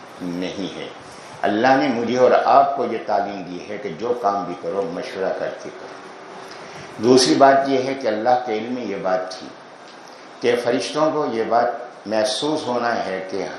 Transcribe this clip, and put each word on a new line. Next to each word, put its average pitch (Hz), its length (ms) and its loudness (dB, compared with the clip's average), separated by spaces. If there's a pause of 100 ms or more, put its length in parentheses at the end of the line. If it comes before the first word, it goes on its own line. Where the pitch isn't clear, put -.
(220)
نہیں 90 560 -6
ہے۔ 76 100 -10 (540)
اللہ 107 260 2
نے 143 200 4
مجھے 117 300 0
اور 127 140 8 (140)
آپ 139 320 6
کو 123 140 -2
یہ 110 140 -2
تعلیم 101 380 -2
دی 85 260 -10
ہے 104 80 -8
کہ 101 120 -8 (100)
جو 120 220 -2
کام 101 220 0
بھی 87 180 -8
کرو 95 320 -4
مشورہ 90 360 -4 (100)
کر 80 100 -4 (140)
کے - 60 -12 (100)
کرو۔ - 140 -14 (1120)
دوسری 131 320 8
بات 135 340 8
یہ 131 140 2
ہے 135 100 -2
کہ 131 140 -6
اللہ 110 220 0 (160)
کے 113 80 -4
علم 113 200 -4
میں 123 120 -6
یہ 98 160 -6
بات 92 380 -2
تھی 67 80 -14 (920)
کہ 120 220 4
فرشتوں 135 480 0
کو 147 200 0
یہ 113 180 0
بات 120 160 4 (400)
محسوس 110 640 0
ہونا 120 380 -2
ہے 95 260 -6
کہ 95 140 -4 (140)